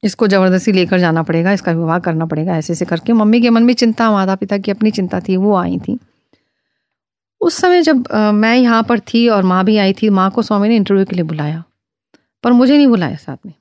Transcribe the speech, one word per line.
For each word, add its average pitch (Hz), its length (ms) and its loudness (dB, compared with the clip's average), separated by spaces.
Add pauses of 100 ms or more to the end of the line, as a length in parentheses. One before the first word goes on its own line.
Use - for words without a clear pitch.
इसको 220 240 -2
ज़बरदस्ती 185 440 2
लेकर 180 280 0
जाना 165 240 0
पड़ेगा, 165 280 -2
इसका 185 200 -2
विवाह 165 280 -2
करना 165 260 -4
पड़ेगा। 160 320 -4
ऐसे 160 160 -6
ऐसे 170 120 -4
करके 170 280 -4
मम्मी 220 280 2
के 240 80 2
मन 226 140 2
में 247 100 2
चिंता, 226 380 0
माता 190 240 0
पिता 202 220 -4
की 196 140 -4
अपनी 214 200 0
चिंता 190 280 -4
थी, 185 180 -4
वो 202 180 2
आई 180 220 -2
थी। 233 220 -6 (1400)
उस 349 140 0
समय 359 260 2
जब, 285 260 0
अ, 214 240 0
मैं 220 260 2
यहाँ 233 260 2
पर 226 160 -2
थी 233 280 0
और 208 160 2
माँ 185 220 2
भी 214 120 2
आई 196 160 2
थी, 214 160 -2
माँ 190 220 2
को 226 100 -4
स्वामी 208 280 0
ने 233 60 2
interview 196 300 2
के 185 100 -8
लिए 175 80 -2
बुलाया 156 400 -6 (800)
पर 240 80 2
मुझे 254 260 4
नहीं 285 100 6
बुलाया 180 280 0
साथ 147 300 -14
में। 175 160 -20